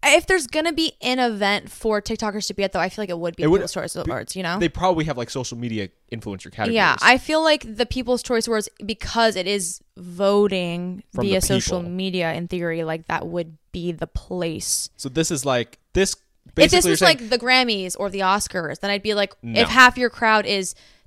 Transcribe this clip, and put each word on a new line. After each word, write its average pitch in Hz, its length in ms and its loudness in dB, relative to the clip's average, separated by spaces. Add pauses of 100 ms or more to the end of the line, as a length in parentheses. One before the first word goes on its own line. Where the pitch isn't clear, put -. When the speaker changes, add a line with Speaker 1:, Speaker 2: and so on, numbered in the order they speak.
(160)
Speaker 1:
if 339 120 4
there's 359 180 0
gonna 311 280 -2
be 320 280 -2
an 254 160 -2
event 208 540 -2
for 214 300 -2
TikTokers 214 460 -6
to 208 60 -8
be 196 100 -2
at, 185 100 -2
though, 185 60 -2
I 180 100 0
feel 214 140 -10
like 190 60 -8
it - 80 -6
would 165 180 -6
be - 80 -6
Speaker 2:
It 151 40 4
would 175 100 6
Speaker 1:
People's 180 160 -2
Choice - 220 -6
Speaker 2:
be, 175 60 -8
Speaker 1:
Awards, - 340 -6
you 185 80 -6
know? 175 160 -4
Speaker 2:
they 170 100 0
probably 170 360 0
have, 147 120 -4
like, 120 140 -6
social 123 260 -8
media 113 320 -4 (220)
influencer 107 400 -10
categories. 220 240 -2
Speaker 1:
Yeah, 180 260 4
I 240 160 8
feel 311 260 0
like 311 200 4 (140)
the 233 100 0
People's 247 340 -2
Choice 226 260 -2
Awards, 220 220 -2 (160)
because 226 500 0
it 180 120 -4
is 190 340 -4 (160)
voting 180 1040 0 (100)
Speaker 2:
From - 120 -2
Speaker 1:
via 190 140 2
Speaker 2:
the 185 60 -2
Speaker 1:
social - 340 0
Speaker 2:
people. 175 120 -8
Speaker 1:
media, 180 420 -2
in 170 140 -6
theory, 170 360 -4
like, 160 240 -6
that 165 200 -4
would 165 300 -6 (140)
be 175 200 -6
the 160 160 -6
place. - 920 -6
Speaker 2:
So - 120 -8
this 156 220 0
is, 135 140 -4
like, 123 340 -2 (140)
this 185 200 2
Speaker 1:
If - 60 -12 (360)
this - 180 8
Speaker 2:
basically 349 180 4
Speaker 1:
was, - 100 2
Speaker 2:
you're 185 60 6
saying 214 140 6
Speaker 1:
like, 220 80 -12
the 247 100 0
Grammys 240 600 0
or 202 120 -2
the 196 80 -6
Oscars, 185 600 -2
then 202 100 -2
I'd 202 120 -4
be 214 120 -2
like, 202 260 -2
Speaker 2:
No. 117 180 -2
Speaker 1:
if 233 100 4
half 247 280 8
your 247 140 2
crowd 214 340 2
is 190 300 -4 (320)